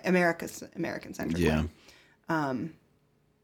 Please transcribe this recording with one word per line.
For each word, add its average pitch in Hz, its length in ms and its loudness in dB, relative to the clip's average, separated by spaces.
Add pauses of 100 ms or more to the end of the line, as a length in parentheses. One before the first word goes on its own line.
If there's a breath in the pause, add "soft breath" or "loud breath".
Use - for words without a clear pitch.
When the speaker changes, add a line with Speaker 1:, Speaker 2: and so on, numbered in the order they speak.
Speaker 1:
America-, 175 460 2 (260)
American-centric - 680 -4
Speaker 2:
Yeah. 78 200 4
Speaker 1:
way. 80 80 -2 (580 soft breath)
Um, 151 460 -2 (720)